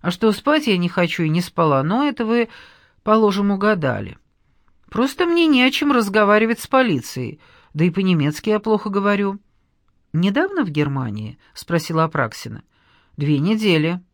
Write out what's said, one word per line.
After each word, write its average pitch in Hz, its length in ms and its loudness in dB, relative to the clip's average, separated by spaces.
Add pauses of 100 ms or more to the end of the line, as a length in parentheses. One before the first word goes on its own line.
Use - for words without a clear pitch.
А 180 100 -4
что 220 220 0
спать 302 340 0
я 208 100 2
не 175 120 0
хочу 175 340 -2
и 160 80 0
не 165 100 0
спала, 151 420 0
но 208 220 0
это 262 220 -2
вы, 226 220 0 (540)
положим, 202 480 2
угадали. 156 680 -2 (720)
Просто 269 340 -2
мне 339 220 2
не 269 160 4
о 262 80 4
чем 285 220 0
разговаривать 214 680 2
с - 60 -14
полицией, 151 760 -2 (320)
да 151 120 0
и 180 60 4
по-немецки 165 600 0
я 214 80 2
плохо 214 320 -2
говорю». 202 480 -2 (760)
«Недавно 269 520 0
в 175 60 -6
Германии?» — 131 680 -4 (160)
спросила 160 500 -2
Апраксина. 120 580 -6 (540)
«Две 147 220 0
недели». 180 640 0 (120)